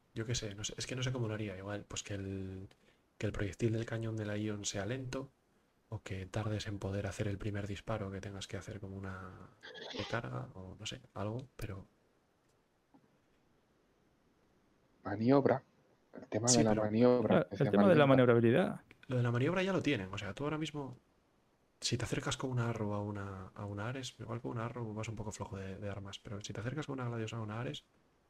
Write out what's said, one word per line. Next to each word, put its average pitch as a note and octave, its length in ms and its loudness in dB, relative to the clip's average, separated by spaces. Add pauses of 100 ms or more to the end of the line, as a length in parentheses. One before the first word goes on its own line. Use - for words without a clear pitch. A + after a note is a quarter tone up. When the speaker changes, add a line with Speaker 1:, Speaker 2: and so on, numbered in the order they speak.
(140)
Speaker 1:
Yo A2+ 120 -4
qué B2 80 -2
sé, G#2 200 -4
no G#2+ 100 -8
sé, - 120 -6
es A#2 100 -6
que B2 100 -4
no B2+ 60 -4
sé B2+ 100 0
cómo A#2+ 160 0
lo G#2+ 60 -2
haría. G#2 220 -4
Igual, G2+ 300 -6
pues - 160 -8
que G#2 120 -6
el, G2 540 -6 (500)
que A2 80 -2
el G#2 60 -2
proyectil G#2 400 0
del A2+ 140 -2
cañón A2+ 300 -4
de G#2+ 100 -4
la G#2 100 -2
Ion G#2 280 -2
sea G2 220 -2
lento, C3 440 -6 (600)
o G#2+ 120 -6
que F#2+ 240 -8
tardes G#2+ 400 -2
en G2+ 120 -6
poder G2 280 -2
hacer G#2 220 -2
el G2 100 -2
primer G2+ 280 -4
disparo, G2+ 440 -4
que G2 100 -6
tengas G2 280 -8
que G2+ 80 -6
hacer G2+ 240 -10
como F#2+ 160 -10
una F#2+ 340 -10 (680)
recarga, B2+ 580 -4
o F#2 240 -12
no G#2 80 -10
sé, - 140 -8 (140)
algo, A2 420 -6
pero F#2+ 300 -10 (3250)
Speaker 2:
Maniobra. A#2+ 580 6 (520)
El - 140 -16
tema A2 200 0
Speaker 1:
Sí, B2 100 8
Speaker 2:
de A2+ 60 8
la A2 60 6
Speaker 1:
pero G#2+ 140 4
Speaker 2:
maniobra A#2 440 6
Speaker 3:
Claro, F#2+ 220 6
Speaker 2:
es - 100 -2
Speaker 3:
el A#2+ 60 4
Speaker 2:
más G#2 60 2
Speaker 3:
tema G3+ 120 8
de G3+ 60 10
la F3 40 10
Speaker 2:
lenta. D3 120 8
Speaker 3:
maniobrabilidad. B2 760 8 (280)
Speaker 1:
Lo B2+ 100 0
de A#2+ 40 4
la A#2+ 80 2
maniobra D3 320 2
ya F#3+ 100 0
lo E3 100 2
tienen. G2+ 300 0
O G2 60 -6
sea, G2 160 -6
tú C#3 100 -4
ahora D3+ 140 -2
mismo, D3 400 -6 (840)
si - 160 0
te B2 80 -2
acercas C3+ 320 -2
con C3+ 140 -4
una A#2+ 200 0
Arrow G#2+ 240 -2
a G#2 80 -2
una, G2 520 -6
a G#2+ 120 -8
una G2+ 220 -4
Ares, B2+ 300 -8
igual A2+ 220 -8
con C3 120 -6
una A2+ 140 -4
Arrow A#2+ 280 -6
vas G#2+ 140 -4
un A2 80 -6
poco G#2 140 -6
flojo G2 280 -8
de, F#2+ 180 -8
de G2+ 120 -6
armas, G2 300 -8
pero G#2 220 -10
si G#2 120 -10
te G2 80 -8
acercas C3 260 -6
con C3+ 120 -6
una B2 100 -4
Gladius A2+ 260 -4
a A#2 60 -6
una G#2+ 200 -6
Ares, C#3 240 -8 (460)